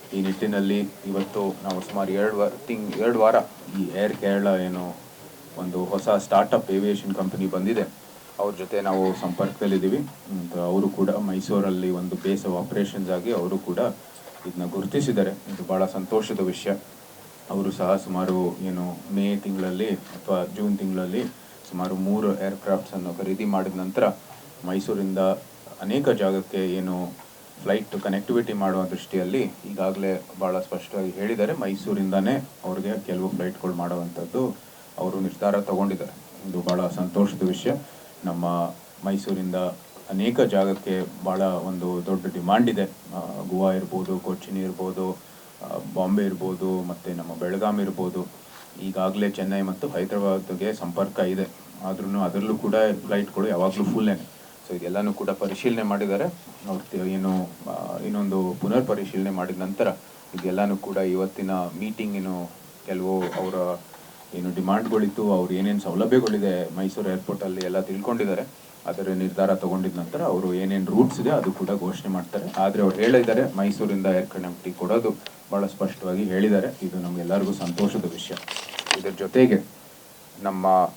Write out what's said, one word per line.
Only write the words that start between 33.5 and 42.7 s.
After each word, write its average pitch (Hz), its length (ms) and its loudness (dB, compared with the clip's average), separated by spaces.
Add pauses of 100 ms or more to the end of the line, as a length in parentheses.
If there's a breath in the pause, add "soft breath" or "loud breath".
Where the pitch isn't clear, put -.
ಮಾಡುವಂಥದ್ದು 87 840 -2 (400 loud breath)
ಅವರು 92 220 -2
ನಿರ್ಧಾರ 101 420 2
ತಗೊಂಡಿದ್ದಾರೆ. 95 880 -2
ಇದು 90 120 -2
ಬಹಳ 90 260 2
ಸಂತೋಷದ 92 560 2
ವಿಷಯ. 92 280 2 (540 loud breath)
ನಮ್ಮ 87 500 0 (300)
ಮೈಸೂರಿಂದ 185 500 0 (540)
ಅನೇಕ 110 300 2
ಜಾಗಕ್ಕೆ 98 680 2 (160)
ಬಹಳ 95 180 0
ಒಂದು 90 640 0
ದೊಡ್ಡ 92 280 -2
ಡಿಮ್ಯಾಂಡ್ 101 360 4
ಇದೆ. 101 140 0